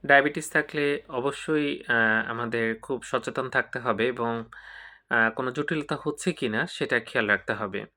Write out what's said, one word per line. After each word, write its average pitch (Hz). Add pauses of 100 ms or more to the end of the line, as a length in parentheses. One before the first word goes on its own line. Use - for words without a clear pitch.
ডায়াবেটিস 143
থাকলে 147
অবশ্যই, 143
আহ, 113
আমাদের 113
খুব 127
সচেতন 127
থাকতে 127
হবে 117
এবং, 117 (680)
আহ, 113
কোনো 127
জটিলতা 147
হচ্ছে 151
কিনা 123
সেটা 127
খেয়াল 113
রাখতে 104
হবে। 104 (120)